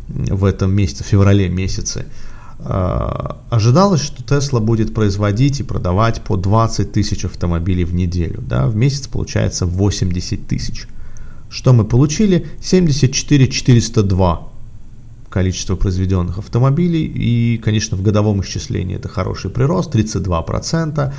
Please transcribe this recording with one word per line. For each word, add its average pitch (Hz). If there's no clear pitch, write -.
в -
этом 95
месяце, 101
в -
феврале 98
месяце. -
А, -
ожидалось, 131
что -
Tesla 139
будет 110
производить 107
и 107
продавать 101
по -
двадцать 107
тысяч 104
автомобилей 87
в 85
неделю. 87
Да? -
В 110
месяц 135
получается -
восемьдесят 92
тысяч. -
Что -
мы 117
получили? 151
Семьдесят 160
четыре 135
четыреста -
два 92
количество 92
произведенных 90
автомобилей. 147
И, 117
конечно, 110
в 95
годовом 104
исчислении 92
это 95
хороший 98
прирост, 170
тридцать 107
два 87
процента. 151